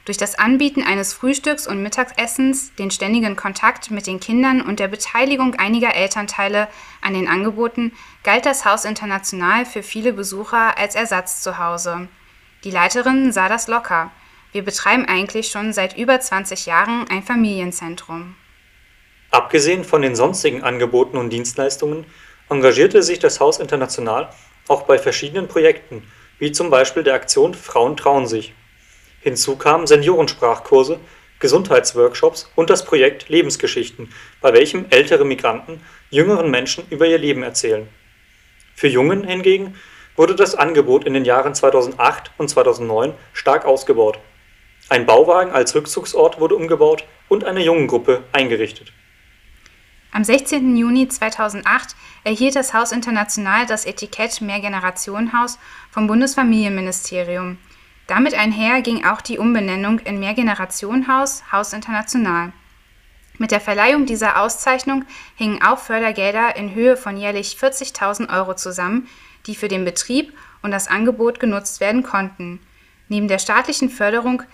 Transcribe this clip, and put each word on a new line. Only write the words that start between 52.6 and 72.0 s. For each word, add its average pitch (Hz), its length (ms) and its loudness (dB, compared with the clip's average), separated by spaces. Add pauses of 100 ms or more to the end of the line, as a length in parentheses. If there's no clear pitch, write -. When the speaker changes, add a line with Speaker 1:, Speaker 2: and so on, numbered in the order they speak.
Speaker 1:
Haus 233 180 0
International 214 720 -2
das 220 220 -4
Etikett 214 560 -8
Mehrgenerationenhaus 202 1160 -4 (320)
vom 214 180 0
Bundesfamilienministerium. 190 1500 0 (500)
Damit 240 280 2
einher 220 480 0
ging 233 240 -2
auch 208 160 0
die - 160 -8
Umbenennung 208 640 0
in 202 200 -8
Mehrgenerationenhaus, 233 1300 -2
Haus 208 220 -2
International. 214 800 -2 (840)
Mit 220 120 -4
der 208 120 0
Verleihung 233 420 2
dieser 214 380 0
Auszeichnung 262 640 -2 (300)
hingen 214 260 -2
auch 233 160 2
Fördergelder 220 760 -2
in 196 200 -8
Höhe 247 240 4
von 202 180 -10
jährlich 202 400 -6
vierzigtausend 233 760 -4
Euro 185 260 -4
zusammen, 185 520 -6 (380)
die 214 80 -10
für 208 140 -6
den 185 180 -2
Betrieb 254 480 -4 (260)
und 208 100 -6
das 196 160 -4
Angebot 226 540 0
genutzt 202 400 -4
werden 220 220 0